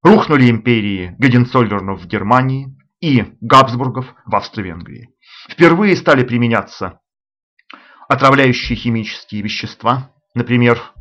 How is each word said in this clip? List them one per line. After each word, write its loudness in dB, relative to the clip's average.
Рухнули 4
империи -2
Гогенцоллернов 0
в -18
Германии -2
и -2
Габсбургов 0
в -4
Австро-Венгрии. -10
Впервые 4
стали 2
применяться -4
отравляющие 2
химические -6
вещества. -4
Например, 2